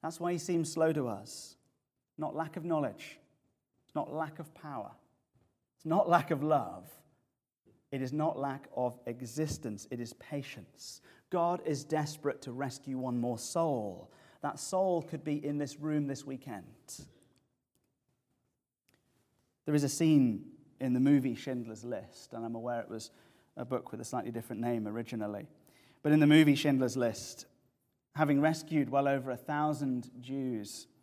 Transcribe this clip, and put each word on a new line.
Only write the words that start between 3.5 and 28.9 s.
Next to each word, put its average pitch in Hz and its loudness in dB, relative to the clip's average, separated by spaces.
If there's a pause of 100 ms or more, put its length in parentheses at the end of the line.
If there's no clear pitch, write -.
It's - -20
not 135 -4
lack 151 -6
of 160 -14
power. 135 -10 (840)
It's - -20
not 165 4
lack 170 6
of 143 0
love. 110 0 (1040)
It 135 -2
is 131 -2
not 151 0
lack 139 -4
of 123 -2
existence. 120 -6
It 123 -6
is 113 -8
patience. - -12 (260)
God 175 2
is 147 -2
desperate 147 -2
to 127 -10
rescue 131 -6
one 127 -2
more 120 -2
soul. 117 -2 (320)
That - -4
soul 185 0
could 160 -10
be 151 -4
in 147 -2
this 143 -6
room 151 0
this 135 -6
weekend. 123 -10 (3000)
There 151 0
is 147 6
a 139 2
scene 135 6 (360)
in 127 0
the 127 4
movie 135 6
Schindler's 113 -8
List, - -10
and 117 -8
I'm 117 -6
aware 117 -4
it 107 -10
was 110 -10 (460)
a 127 -8
book 123 -4
with 113 -10
a 120 -8
slightly 117 -6
different 117 -6
name 117 -2
originally. 107 -6 (560)
But 151 6
in 156 10
the 147 8
movie 151 10
Schindler's 131 2
List, - -2 (680)
having 147 4
rescued 156 2
well 139 2